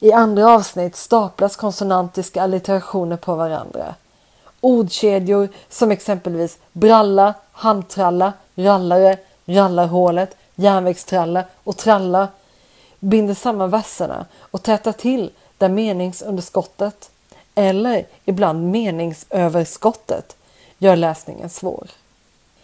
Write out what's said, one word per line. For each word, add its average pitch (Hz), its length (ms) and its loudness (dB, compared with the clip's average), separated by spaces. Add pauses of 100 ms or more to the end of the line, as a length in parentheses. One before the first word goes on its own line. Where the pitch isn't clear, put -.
I 214 120 8
andra 220 420 6
avsnitt 180 420 -2
staplas 202 600 -2
konsonantiska 185 840 -4
allitterationer 185 720 -4
på 160 180 -6
varandra. 160 600 -6 (680)
Ordkedjor 202 880 2 (200)
som 220 220 0
exempelvis 175 680 -4 (140)
bralla, 208 640 4 (180)
handtralla, 190 800 0 (220)
rallare, 190 640 4 (280)
rallarhålet, 180 880 0 (180)
järnvägstralla 180 880 0 (200)
och - 120 -8
tralla 190 520 2 (720)
binder 202 340 0
samman 196 360 -4
verserna 180 560 -6 (120)
och - 240 -12
tätar 214 300 -2
till 240 380 -4 (280)
där 190 100 2
meningsunderskottet, 190 1400 -6 (440)
eller 202 520 0 (180)
ibland 175 460 0
meningsöverskottet, 170 1700 -4 (420)
gör 185 180 4
läsningen 165 540 -6
svår. - 380 -10 (760)